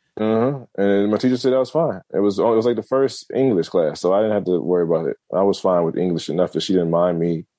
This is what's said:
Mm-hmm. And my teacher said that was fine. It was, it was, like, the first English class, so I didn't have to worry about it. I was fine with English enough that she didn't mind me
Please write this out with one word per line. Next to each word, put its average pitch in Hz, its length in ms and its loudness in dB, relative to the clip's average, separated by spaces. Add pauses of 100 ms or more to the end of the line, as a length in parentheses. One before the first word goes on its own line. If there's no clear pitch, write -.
(200)
Mm-hmm. 113 600 -2
And 101 300 2
my 104 60 0
teacher 127 200 0
said 127 160 0
that 131 60 2
was 127 120 0
fine. 143 300 -2 (120)
It 87 60 -2
was, 101 180 0
it 85 60 0
was, 110 220 2
like, 120 100 2
the 107 80 -6
first - 500 -2
English 113 360 0
class, 80 320 -2
so 90 120 2
I 98 60 2
didn't 107 140 0
have 101 120 -2
to 90 140 0
worry 87 240 0
about 82 240 0
it. - 100 -6 (160)
I 90 80 0
was 98 180 2
fine 90 240 2
with 80 140 -4
English 87 320 -2
enough 85 220 0
that 82 100 -4
she - 120 -2
didn't 87 180 2
mind 85 280 0
me 82 260 -2 (140)